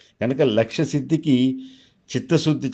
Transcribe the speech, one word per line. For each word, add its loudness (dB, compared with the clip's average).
కనుక 0
లక్ష్య 2
సిద్ధికి 0
చిత్తశుద్ధి 0